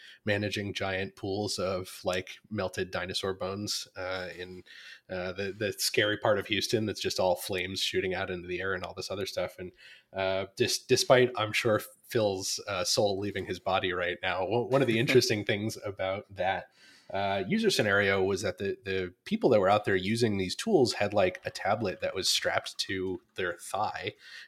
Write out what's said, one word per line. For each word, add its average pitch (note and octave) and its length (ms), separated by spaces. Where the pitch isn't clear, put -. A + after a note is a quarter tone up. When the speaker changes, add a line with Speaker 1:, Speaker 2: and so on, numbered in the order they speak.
Speaker 1:
managing G2+ 480
giant F#2+ 420
pools G#2 420
of, F#2 460
like, F#2 280
melted F#2+ 420
dinosaur F#2 420
bones, G2 640
uh, F#2 320
in, F2+ 260
uh, F#2 220
the, F#2+ 260
the G#2 200
scary G#2+ 400
part A2 200
of F#2+ 100
Houston A2 380
that's G2+ 140
just - 200
all F#2 160
flames F#2 440
shooting F#2 340
out F#2 160
into F2+ 180
the F2+ 120
air F#2+ 140
and F#2 100
all F2+ 100
this - 180
other G2 140
stuff. F#2 320
And, F#2 140
uh, F#2+ 360
dis-, - 220
despite, B2 580
I'm G#2+ 160
sure, G#2+ 280
Phil's, G2 580
uh, F#2+ 160
soul G2+ 360
leaving G2 260
his F#2 140
body F#2+ 340
right F2+ 280
now, F#2 200
o-, A2 260
one C3+ 140
of B2+ 60
the A2+ 120
Speaker 2:
<laughs> A#2 40
Speaker 1:
interesting A#2 420
things G#2+ 400
about G2 400
that, F#2+ 300
uh, G2 340
user A3 220
scenario G2 540
was F#2+ 180
that G2+ 160
the, G2 280
the F#2+ 280
people G#3 240
that A2 100
were F#2 100
out G#2 160
there G2+ 100
using G#2 420
these F#2 180
tools E3+ 380
had, G2+ 200
like, F#2 320
a - 60
tablet G2+ 500
that F#2 140
was F#2 140
strapped - 480
to F#2 440
their F2+ 240
thigh G2 540